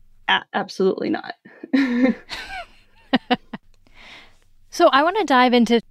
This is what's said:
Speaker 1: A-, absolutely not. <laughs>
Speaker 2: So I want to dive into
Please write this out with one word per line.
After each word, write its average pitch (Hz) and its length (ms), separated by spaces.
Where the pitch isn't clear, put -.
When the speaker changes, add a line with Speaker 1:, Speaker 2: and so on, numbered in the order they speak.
Speaker 1:
A-, 190 160
absolutely 190 560
not. - 240
<laughs> 254 400
Speaker 2:
So 330 160
I 269 140
want 359 160
to 392 60
dive 254 280
into 233 380